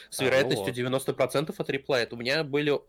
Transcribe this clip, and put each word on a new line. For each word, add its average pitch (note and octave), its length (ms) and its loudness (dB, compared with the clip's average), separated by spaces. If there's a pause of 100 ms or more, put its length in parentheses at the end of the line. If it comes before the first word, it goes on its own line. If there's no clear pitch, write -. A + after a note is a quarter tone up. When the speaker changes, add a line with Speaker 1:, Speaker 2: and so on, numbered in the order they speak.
(100)
Speaker 1:
с - 100 -10
Speaker 2:
А, - 40 0
ну - 20 2
Speaker 1:
вероятностью B2+ 400 2
Speaker 2:
вот. A#2 80 -2
Speaker 1:
девяносто B2 400 -2
процентов C#3 460 0
отреплает. C3+ 520 -2
У A#2+ 40 -10
меня C3+ 280 0
были, C#3+ 280 2 (160)